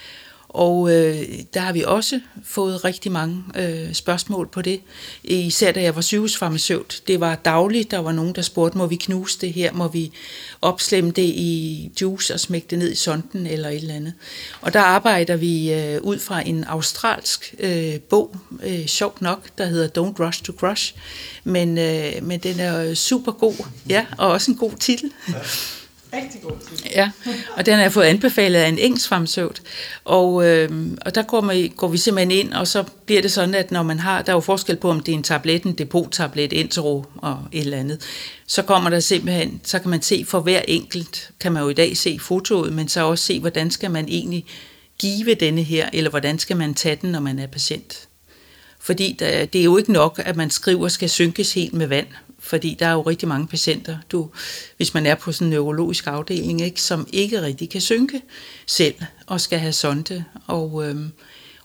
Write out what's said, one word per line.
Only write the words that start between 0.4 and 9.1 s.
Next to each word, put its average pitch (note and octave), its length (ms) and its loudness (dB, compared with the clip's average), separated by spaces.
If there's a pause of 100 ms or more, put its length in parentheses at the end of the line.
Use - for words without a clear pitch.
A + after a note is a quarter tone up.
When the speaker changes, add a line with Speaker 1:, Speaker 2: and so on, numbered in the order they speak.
Speaker 1:
Og, F3 460 4
øh, D#3 300 4 (280)
der F#3 60 0
har F#3 120 -2
vi E3+ 140 0
også A3 340 2 (240)
fået F#3+ 400 -4
rigtig F#3 280 -4
mange, E3+ 300 -2 (140)
øh, E3 380 -4
spørgsmål F3+ 580 -2
på F#3 100 -6
det. F#3+ 180 -2 (440)
Især F3 480 2
da F#3 100 0
jeg E3 120 2
var E3 60 -4
sygehusfarmaceut. F3+ 1080 -2
Det F3+ 120 2
var E3 140 2
dagligt, F#3+ 560 2
der G3 80 -2
var E3 140 -2
nogen, E3 220 0
der F3 80 -6
spurgte, E3+ 360 0
"Må F3+ 80 2
vi E3+ 100 -2
knuse F#3 440 -4